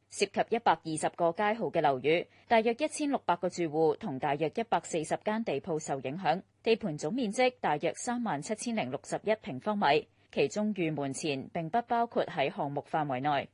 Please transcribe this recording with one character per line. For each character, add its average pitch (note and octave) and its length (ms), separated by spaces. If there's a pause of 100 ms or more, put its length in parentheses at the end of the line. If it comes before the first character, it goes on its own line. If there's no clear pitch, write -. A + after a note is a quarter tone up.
涉 - 160
及 F#3+ 160 (140)
一 A#3 40
百 G3+ 120
二 D#3+ 260
十 D#3+ 200
個 E3+ 160
街 G#3 200
號 A3+ 160
嘅 E3 120
樓 C#3 180
宇， D#3 260 (220)
大 A3+ 140
約 A#3 180
一 D4+ 80
千 D4+ 220
六 C4 160
百 F3 100
個 F3+ 140
住 F3 140
戶 D#3 340
同 C#3+ 220
大 C#3+ 160
約 D3+ 200
一 A3+ 80
百 F#3 220
四 D#3 180
十 D#3+ 220
間 A3 180
地 D3 160
鋪 D#3+ 200
受 D3 200
影 C3+ 180
響。 F#3 240 (220)
地 A3+ 140
盤 D#3+ 200
總 D3+ 160
面 B3 160
積 B3+ 300
大 - 160
約 - 200
三 A#3+ 280
萬 D#3 180
七 G#3+ 140
千 A#3 180
零 G3+ 160
六 C3+ 140
十 - 220
一 G#3+ 160
平 C3 180
方 G#3 180
米， D3 300 (240)
其 D3 160
中 G#3+ 300
御 E3+ 140
門 C#3+ 200
前 C3+ 400
並 E3 180
不 A#3 120
包 A#3 260
括 F#3 180
喺 D3 300
項 D3+ 160
目 C#3+ 180
範 D#3 180
圍 B2+ 120
內。 C#3 340